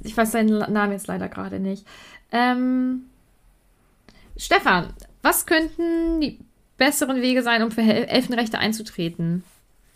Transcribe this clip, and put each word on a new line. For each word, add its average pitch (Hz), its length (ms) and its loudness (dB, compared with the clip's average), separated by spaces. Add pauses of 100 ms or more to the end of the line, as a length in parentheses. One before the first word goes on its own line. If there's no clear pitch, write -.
ich 220 120 -10
weiß 226 160 2
seinen 220 180 2
La-, 214 180 0
Namen 208 240 0
jetzt 196 140 -8
leider 185 220 -6
gerade 190 300 -10
nicht. 190 260 -6 (460)
Ähm, 254 760 0 (1300)
Stefan, 190 560 0 (300)
was - 240 2
könnten 330 760 0
die - 180 -2 (380)
besseren 269 460 0
Wege 254 200 2
sein, 233 200 2
um 226 80 0
für 226 120 -2
Hel-, 220 260 4
Elfenrechte 240 500 0
einzutreten? 175 840 -2 (540)